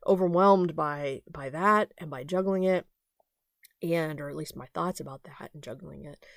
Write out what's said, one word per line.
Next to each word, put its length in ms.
overwhelmed 680
by, 560
by 200
that 480
and 120
by 140
juggling 400
it, 220
and, 380
or 80
at 80
least 200
my 180
thoughts 260
about 240
that 300
and 80
juggling 420
it. 200